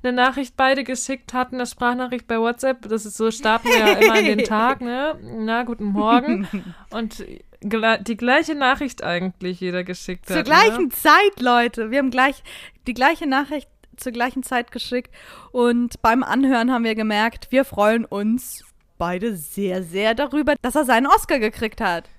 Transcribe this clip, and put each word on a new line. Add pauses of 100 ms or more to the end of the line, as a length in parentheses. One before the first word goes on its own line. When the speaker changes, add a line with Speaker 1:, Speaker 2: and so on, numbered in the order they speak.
Speaker 1:
eine
Nachricht
beide
geschickt
hatten,
eine
Sprachnachricht
bei
WhatsApp,
das
ist
so,
starten
wir
ja
immer
in
den
Speaker 2:
<laughs>
Speaker 1:
Tag,
ne?
Na,
guten
Morgen. (300)
Speaker 2:
<laughs>
Speaker 1:
Und (360)
gla-,
die
gleiche
Nachricht
eigentlich
jeder
geschickt
Speaker 2:
Zur
Speaker 1:
hat,
Speaker 2:
gleichen
Speaker 1:
ne?
Speaker 2:
Zeit,
Leute.
Wir
haben
gleich (420)
die
gleiche
Nachricht (300)
zur
gleichen
Zeit
geschickt. (380)
Und
beim
Anhören
haben
wir
gemerkt,
wir
freuen
uns (360)
beide
sehr,
sehr
darüber,
dass
er
seinen
Oscar
gekriegt
hat. (120)